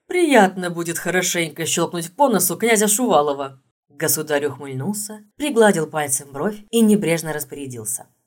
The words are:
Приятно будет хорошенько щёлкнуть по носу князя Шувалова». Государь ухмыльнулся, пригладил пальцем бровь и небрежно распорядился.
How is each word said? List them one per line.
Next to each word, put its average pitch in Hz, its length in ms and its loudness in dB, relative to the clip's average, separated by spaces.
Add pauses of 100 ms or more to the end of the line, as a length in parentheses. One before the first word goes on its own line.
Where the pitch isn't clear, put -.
Приятно 214 600 2
будет 165 300 -6
хорошенько 170 680 -2
щёлкнуть 165 480 -2
по 285 160 4
носу 180 300 0
князя 220 280 4
Шувалова». 147 760 0 (380)
Государь 151 460 0
ухмыльнулся, 139 800 -8 (120)
пригладил 208 500 2
пальцем 147 460 -4
бровь 180 240 -4 (140)
и 233 100 2
небрежно 165 540 2
распорядился. 131 720 -10 (200)